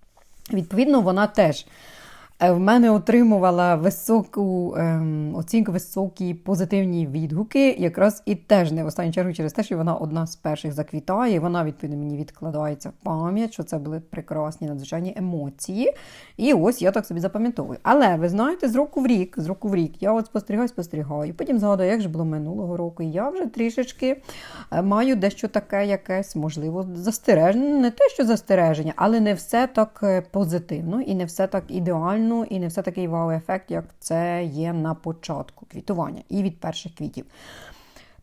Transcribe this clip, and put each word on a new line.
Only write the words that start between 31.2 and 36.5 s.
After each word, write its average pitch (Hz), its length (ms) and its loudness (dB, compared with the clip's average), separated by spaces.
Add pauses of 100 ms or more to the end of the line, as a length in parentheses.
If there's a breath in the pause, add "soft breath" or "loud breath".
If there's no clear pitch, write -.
все 180 220 -2
так 190 220 -4
ідеально, 185 840 0
і 190 80 -4
не 180 80 -2
все 170 160 -4
такий 180 260 -4
вау-ефект, 165 600 -2
як 165 140 -4 (140)
це 175 460 -2
є 160 280 -4
на 160 220 -2
початку 165 720 -10
квітування - 640 -6
і 196 140 -2
від 190 180 -4